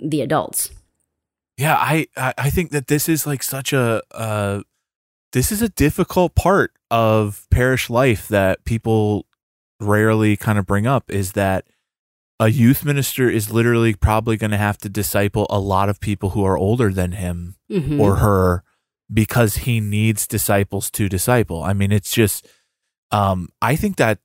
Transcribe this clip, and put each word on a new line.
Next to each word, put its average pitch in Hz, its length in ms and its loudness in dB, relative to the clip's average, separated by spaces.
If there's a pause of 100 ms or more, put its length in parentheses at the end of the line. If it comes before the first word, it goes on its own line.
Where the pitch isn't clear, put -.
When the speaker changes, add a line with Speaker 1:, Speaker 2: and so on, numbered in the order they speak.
Speaker 1:
the 147 120 -2
adults. - 500 -4 (840)
Speaker 2:
Yeah, 143 180 2
I, 151 400 0
I, 127 220 -4
I 131 120 -2
think 175 220 -2
that 143 160 -4
this 147 220 0
is, 160 160 0
like, 143 180 -6
such 135 300 -6
a, 117 280 0 (100)
uh, 104 500 -4 (720)
this 127 180 0
is 214 100 -4
a 233 80 0
difficult 170 640 0
part 175 360 2 (200)
of 110 580 2
parish 127 400 2
life 120 380 2
that 95 360 0
people 110 640 0 (540)
rarely 107 580 4
kind 107 220 0
of 95 60 -2
bring 101 220 0
up, 131 240 -2
is 95 220 -4
that 95 320 0 (760)
a 113 100 4
youth 131 360 4
minister 135 440 0
is 104 220 -2
literally 117 440 2
probably 110 420 0
gonna 107 200 -2
have 104 200 0
to 107 120 -12
disciple 101 600 -2
a 101 100 -2
lot 98 300 0
of 101 100 -4
people 101 320 -4
who 101 140 -2
are 95 120 2
older 104 340 0
than 90 220 -2
him 87 420 -8 (140)
Speaker 1:
Mm-hmm. 147 300 -2
Speaker 2:
or 101 180 4
her 92 460 2 (500)
because 110 440 2
he 117 240 -2
needs 107 460 0
disciples 101 640 -2
to 101 180 -2
disciple. 92 540 0
I 95 100 -2
mean, 101 180 0
it's 104 220 0
just, - 340 0 (640)
um, 98 380 0 (120)
I 117 140 0
think 202 220 -2
that 113 280 2